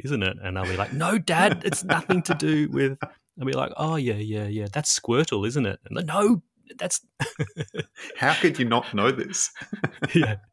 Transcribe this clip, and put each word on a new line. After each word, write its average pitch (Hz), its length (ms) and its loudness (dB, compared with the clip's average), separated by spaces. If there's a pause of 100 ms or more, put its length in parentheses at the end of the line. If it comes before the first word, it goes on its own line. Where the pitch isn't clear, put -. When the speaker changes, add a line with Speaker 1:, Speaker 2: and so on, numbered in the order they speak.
Speaker 1:
isn't 131 180 -2
it?" 95 200 -2
And 92 140 -4
they'll 95 80 -2
be 92 120 -2
like, 104 180 -2
"No, 170 240 2
Dad, 175 480 2
it's - 180 -2
nothing 180 380 2
to - 120 0
do 151 360 2
with," 135 320 0
I'll - 440 -12
be 135 60 -2
like, 131 240 -2
"Oh, 160 200 0
yeah, 123 180 0
yeah, 107 320 -4
yeah, 104 260 -4
that's - 260 0
Squirtle, 117 480 0
isn't 127 200 0
it?" 98 180 -4
And - 120 -8
like, 175 100 -4
"No, 202 360 4 (360)
that's" - 260 -4 (560)
<laughs> - 560 -12
Speaker 2:
How 135 180 2
could 156 240 2
you 127 60 2
not 117 300 0
know 107 160 4
this? - 400 -2 (320)
<laughs> - 320 -4
Speaker 1:
Yeah. 113 220 4 (160)